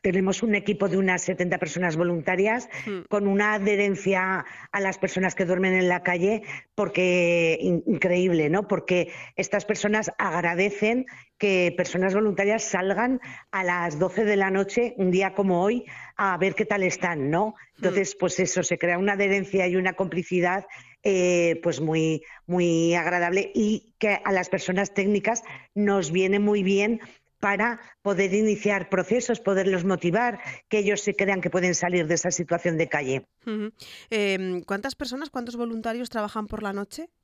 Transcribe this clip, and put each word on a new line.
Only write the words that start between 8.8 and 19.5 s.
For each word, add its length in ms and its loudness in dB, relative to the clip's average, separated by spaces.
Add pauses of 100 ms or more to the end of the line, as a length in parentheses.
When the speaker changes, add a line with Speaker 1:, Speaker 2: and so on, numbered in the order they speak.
Speaker 1:
estas 280 -2
personas 540 -2
agradecen 880 0 (320)
que 360 2
personas 380 0
voluntarias 520 2
salgan 540 0 (320)
a 140 -4
las 340 -2
doce 280 0
de 100 2
la 140 2
noche, 480 0
un 120 2
día 220 2
como 300 2
hoy, 240 0 (320)
a 180 0
ver 180 2
qué 120 -2
tal 160 0
están, 480 -2
¿no? 160 2
Speaker 2:
Hmm. 300 -12
Speaker 1:
Entonces, 380 0
pues 260 -2
eso, 220 0
se 140 -2
crea 220 0
una 160 2
adherencia 540 0